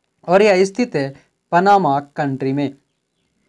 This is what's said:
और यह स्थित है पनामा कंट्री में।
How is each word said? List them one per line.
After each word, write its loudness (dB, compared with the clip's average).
और 4
यह 4
स्थित -6
है -6
पनामा 2
कंट्री -6
में। -4